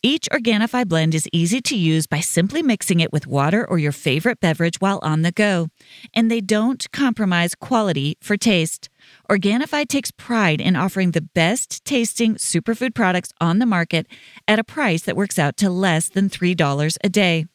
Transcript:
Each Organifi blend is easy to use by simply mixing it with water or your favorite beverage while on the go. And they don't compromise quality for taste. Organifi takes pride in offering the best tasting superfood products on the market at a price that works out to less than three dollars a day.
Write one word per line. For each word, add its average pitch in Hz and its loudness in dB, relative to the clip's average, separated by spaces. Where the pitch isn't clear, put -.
Each 277 0
Organifi 233 0
blend 160 2
is 156 -2
easy 170 0
to 254 -4
use 160 2
by 151 -2
simply 196 0
mixing 220 0
it 165 2
with 147 -2
water 143 2
or - -2
your 147 0
favorite 160 -2
beverage 170 0
while 196 0
on 156 0
the 170 2
go. 180 0
And 226 2
they 233 0
don't 214 -2
compromise 190 0
quality 175 -2
for 208 -2
taste. 180 0
Organifi 240 0
takes 277 -4
pride 196 0
in 180 2
offering 180 0
the 165 0
best 170 -2
tasting 233 0
superfood 226 -4
products 185 0
on 170 2
the 247 2
market 170 0
at 214 4
a 226 0
price 208 0
that - -4
works 196 -2
out 147 0
to 196 2
less 180 0
than 196 0
three 180 0
dollars 151 0
a 202 4
day. 180 2